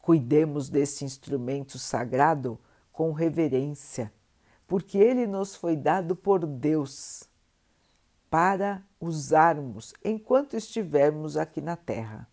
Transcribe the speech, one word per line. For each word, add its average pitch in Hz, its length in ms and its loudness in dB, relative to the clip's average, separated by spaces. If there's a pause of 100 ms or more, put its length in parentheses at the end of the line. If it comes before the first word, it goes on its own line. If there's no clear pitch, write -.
Cuidemos 147 600 2
desse 143 340 0
instrumento 135 720 -6
sagrado 127 800 0 (360)
com 160 180 -2
reverência, 147 960 -2 (560)
porque 196 320 -2
ele 240 300 6
nos 196 260 -4
foi 170 220 -2
dado 165 400 0
por 185 300 0
Deus 147 800 -4 (1040)
para 190 520 0 (200)
usarmos 151 1000 2
enquanto 240 540 0
estivermos 151 800 0
aqui 160 240 -4
na 160 160 -6
Terra. 113 580 -8